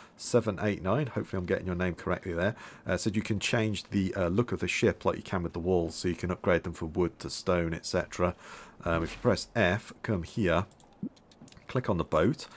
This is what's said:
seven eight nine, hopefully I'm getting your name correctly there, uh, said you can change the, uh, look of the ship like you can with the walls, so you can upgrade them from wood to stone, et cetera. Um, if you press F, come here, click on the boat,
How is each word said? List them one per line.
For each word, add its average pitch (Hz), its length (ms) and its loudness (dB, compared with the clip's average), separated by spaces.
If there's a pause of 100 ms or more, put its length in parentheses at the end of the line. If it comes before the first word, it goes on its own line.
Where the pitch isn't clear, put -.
(180)
seven 107 440 0
eight 104 220 0
nine, 120 240 2
hopefully 98 320 -4
I'm 90 60 -4
getting 90 200 0
your 92 100 -2
name 90 200 0
correctly 90 380 -4
there, 92 220 0 (300)
uh, 92 120 2
said 98 180 -2
you 107 60 2
can 101 180 -2
change 110 460 0
the, 95 280 0
uh, 92 140 2
look 107 240 2
of 90 80 -2
the 98 80 -2
ship - 380 2
like 87 100 2
you 85 80 -8
can 92 180 -2
with 85 120 -4
the 87 60 -6
walls, 85 360 2
so - 140 -2
you 85 60 0
can 90 160 -2
upgrade 90 320 2
them 85 100 -6
from 80 200 -6
wood 87 260 0
to - 100 -8
stone, 85 440 0
et - 120 -8
cetera. 90 500 0 (480)
Um, 82 200 2
if 80 100 -4
you - 60 -12
press - 360 2
F, 101 380 2 (100)
come 95 200 0
here, 87 420 2 (1000)
click - 220 -2
on 98 80 2
the 80 60 2
boat, - 540 2